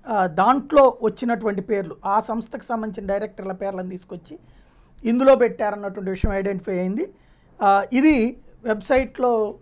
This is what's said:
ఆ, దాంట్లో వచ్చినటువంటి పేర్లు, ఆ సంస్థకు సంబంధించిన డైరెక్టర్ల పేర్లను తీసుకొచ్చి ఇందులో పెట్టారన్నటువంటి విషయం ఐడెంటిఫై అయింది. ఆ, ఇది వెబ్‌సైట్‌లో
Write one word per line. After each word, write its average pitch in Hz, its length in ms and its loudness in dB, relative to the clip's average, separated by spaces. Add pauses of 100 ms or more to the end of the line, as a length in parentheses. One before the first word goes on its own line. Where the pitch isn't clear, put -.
ఆ, 202 200 0
దాంట్లో 247 760 4
వచ్చినటువంటి 214 580 -2
పేర్లు, 190 340 -4 (100)
ఆ 196 140 2
సంస్థకు 226 440 -8
సంబంధించిన 220 440 -8
డైరెక్టర్ల 196 440 -6
పేర్లను 190 380 -8
తీసుకొచ్చి 180 500 -16 (680)
ఇందులో 254 300 6
పెట్టారన్నటువంటి 202 760 -2
విషయం 196 220 0
ఐడెంటిఫై 196 460 -4
అయింది. 196 340 -4 (480)
ఆ, 196 320 4
ఇది 254 480 2 (220)
వెబ్‌సైట్‌లో 233 1000 0